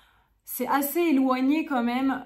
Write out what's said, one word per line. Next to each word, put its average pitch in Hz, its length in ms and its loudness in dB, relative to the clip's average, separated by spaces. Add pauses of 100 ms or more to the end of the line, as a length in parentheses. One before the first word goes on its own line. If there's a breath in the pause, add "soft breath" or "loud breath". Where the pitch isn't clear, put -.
(440 soft breath)
C'est - 240 -8
assez 285 320 0
éloigné 269 640 2
quand 254 180 -2
même, 254 420 -2